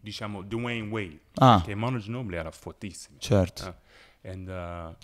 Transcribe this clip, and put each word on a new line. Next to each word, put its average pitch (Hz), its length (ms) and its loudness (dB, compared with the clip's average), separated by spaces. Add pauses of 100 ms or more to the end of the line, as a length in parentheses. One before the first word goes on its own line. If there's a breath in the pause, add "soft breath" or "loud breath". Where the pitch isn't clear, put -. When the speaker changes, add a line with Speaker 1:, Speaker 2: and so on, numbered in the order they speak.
Speaker 1:
diciamo, 104 420 -8
Dwayne 113 460 -4
Wade, 101 320 -6 (140)
Speaker 2:
Ah. 117 300 8
Speaker 1:
che 101 120 -6
Manu 120 220 -2
Ginobili 107 380 -6
era 80 140 -6
fortissimo. - 680 -14
Speaker 2:
Certo. 95 460 2 (560 soft breath)
Speaker 1:
Eh, 95 100 -12
and, 95 160 -10
uh, 87 560 -8